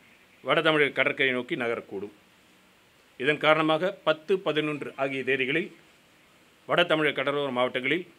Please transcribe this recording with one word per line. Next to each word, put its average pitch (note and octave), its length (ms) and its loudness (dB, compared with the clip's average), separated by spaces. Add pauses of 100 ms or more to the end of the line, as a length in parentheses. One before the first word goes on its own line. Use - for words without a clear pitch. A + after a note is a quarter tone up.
(480)
வட D3 100 4 (100)
தமிழக D3 320 4
கடற்கரை C3+ 380 2
நோக்கி B2 260 -4
நகரக்கூடும். A2 500 -6 (1080)
இதன் D3 220 0
காரணமாக D#3+ 460 2 (160)
பத்து, D#3 260 0 (120)
பதினொன்று D3+ 440 -4 (140)
ஆகிய C3+ 260 -4
தேதிகளில் C3+ 400 0 (1000)
வட D3+ 100 2 (120)
தமிழக D#3 280 2
கடலோர C#3 380 -2
மாவட்டங்களில் C3 480 0 (140)